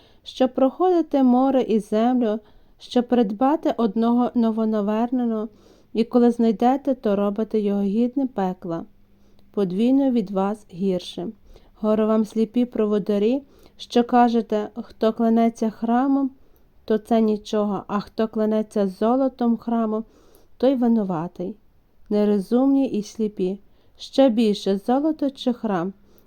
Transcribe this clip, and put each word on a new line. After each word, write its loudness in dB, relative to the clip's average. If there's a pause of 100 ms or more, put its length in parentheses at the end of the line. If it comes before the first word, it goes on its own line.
(220)
що -2
проходите 2
море 4
і 0
землю, 0 (400)
щоб -2
придбати 0
одного 0
новонаверненого, -2 (440)
і 0
коли 4
знайдете, 0
то -2
робите -2
його -2
гідним -2
пекла. -6 (680)
Подвійно 0
від -2
вас -4
гірше. -4 (520)
Горе 0
вам, 2
сліпі -2
проводарі, 0 (340)
що 0
кажете, 2
хто -2
клянеться 2
храмом, 0 (540)
то 0
це 0
нічого, -2
а -4
хто -4
клянеться -2
золотом 0
храму, -4 (520)
той 2
винуватий. -2 (540)
Нерозумні 2
і -4
сліпі, -6 (360)
що 2
більше, 0
золото -2
чи -4
храм, -4 (340)